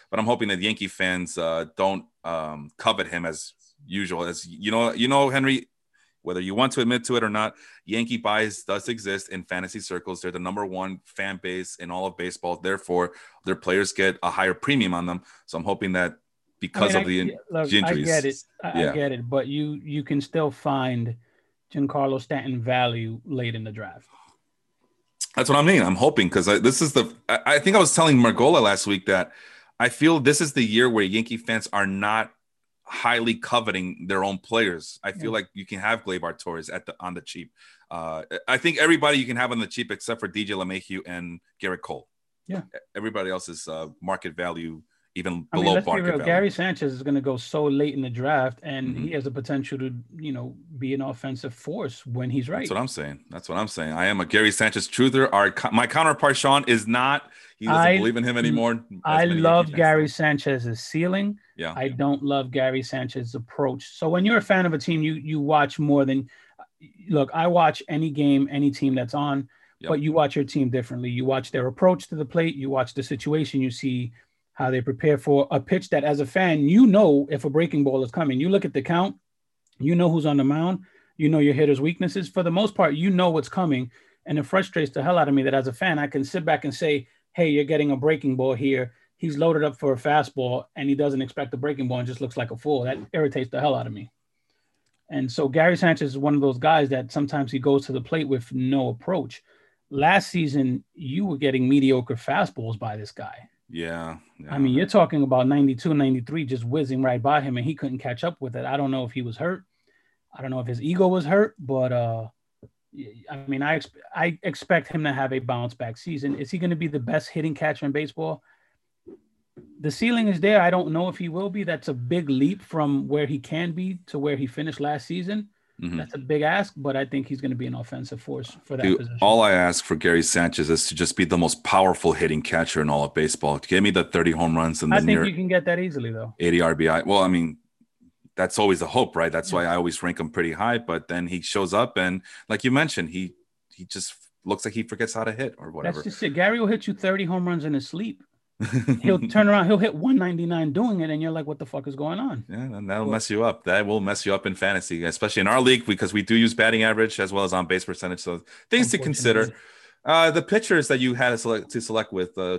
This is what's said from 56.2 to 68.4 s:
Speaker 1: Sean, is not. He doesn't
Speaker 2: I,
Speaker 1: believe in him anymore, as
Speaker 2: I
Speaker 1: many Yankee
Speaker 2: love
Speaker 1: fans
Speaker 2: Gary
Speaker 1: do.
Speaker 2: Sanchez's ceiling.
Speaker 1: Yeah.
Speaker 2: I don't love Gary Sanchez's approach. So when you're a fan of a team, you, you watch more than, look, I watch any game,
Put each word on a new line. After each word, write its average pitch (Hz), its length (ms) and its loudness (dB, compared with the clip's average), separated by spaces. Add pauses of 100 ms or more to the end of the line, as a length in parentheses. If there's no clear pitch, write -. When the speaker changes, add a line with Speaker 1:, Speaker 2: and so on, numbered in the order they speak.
Speaker 1:
Sean, 139 300 4
is 113 200 4
not. 127 440 0 (260)
He 107 80 -10
doesn't 156 160 4
Speaker 2:
I, 180 160 6
Speaker 1:
believe 120 200 2
in 120 60 0
him 123 140 0
anymore, 117 360 2
as 113 60 -4 (260)
Speaker 2:
I 156 140 2
Speaker 1:
many 175 100 4
Yankee 165 120 0
Speaker 2:
love 165 260 6
Speaker 1:
fans 147 100 -8
Speaker 2:
Gary 156 260 6
Speaker 1:
do. 151 60 0
Speaker 2:
Sanchez's 135 720 0
ceiling. 196 580 -2 (160)
Speaker 1:
Yeah. 165 200 -6
Speaker 2:
I 135 120 -4
don't 139 340 -2
love 139 300 -2
Gary 131 320 0
Sanchez's 123 500 -8
approach. 131 640 -4
So 160 120 -2
when 180 160 2
you're 226 120 4
a 202 60 4
fan 185 240 2
of 165 60 0
a 156 40 -2
team, 160 240 0
you, 156 140 0
you 151 240 -4
watch 143 400 2
more 143 260 4
than, 135 240 -2 (800)
look, 147 240 2
I 165 140 0
watch 165 420 4
any 156 220 -2
game, 139 400 4